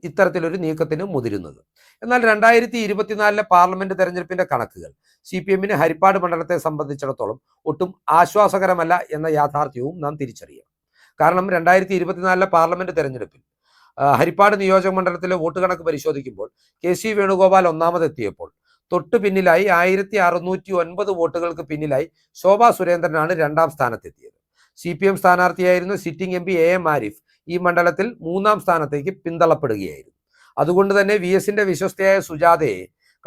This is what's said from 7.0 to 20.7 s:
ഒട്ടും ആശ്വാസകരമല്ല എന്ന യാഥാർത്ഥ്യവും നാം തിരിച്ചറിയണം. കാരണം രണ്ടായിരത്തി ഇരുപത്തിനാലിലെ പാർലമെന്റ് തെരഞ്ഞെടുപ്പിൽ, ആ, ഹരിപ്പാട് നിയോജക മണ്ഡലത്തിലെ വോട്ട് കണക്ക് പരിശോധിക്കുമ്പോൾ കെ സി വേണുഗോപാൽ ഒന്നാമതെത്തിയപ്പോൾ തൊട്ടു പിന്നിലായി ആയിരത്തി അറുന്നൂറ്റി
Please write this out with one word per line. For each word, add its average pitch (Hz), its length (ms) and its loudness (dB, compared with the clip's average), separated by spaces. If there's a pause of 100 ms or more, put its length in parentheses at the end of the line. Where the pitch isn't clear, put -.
ഒട്ടും 180 280 -4 (160)
ആശ്വാസകരമല്ല 180 1000 2
എന്ന 151 160 -6
യാഥാർത്ഥ്യവും 147 760 -4
നാം 151 160 -8
തിരിച്ചറിയണം. - 560 -14 (480)
കാരണം 180 280 2
രണ്ടായിരത്തി 185 440 2
ഇരുപത്തിനാലിലെ 185 520 0
പാർലമെന്റ് 175 520 0
തെരഞ്ഞെടുപ്പിൽ, 127 440 -6 (580)
ആ, 139 140 2
ഹരിപ്പാട് 190 460 4
നിയോജക 190 300 2
മണ്ഡലത്തിലെ 185 460 -2
വോട്ട് 160 240 -4
കണക്ക് 175 240 -2
പരിശോധിക്കുമ്പോൾ 139 680 -6 (320)
കെ 175 100 0
സി 196 140 -6
വേണുഗോപാൽ 190 600 2
ഒന്നാമതെത്തിയപ്പോൾ 156 840 -4 (380)
തൊട്ടു 175 260 0
പിന്നിലായി 190 480 2
ആയിരത്തി 190 500 0
അറുന്നൂറ്റി 180 560 -2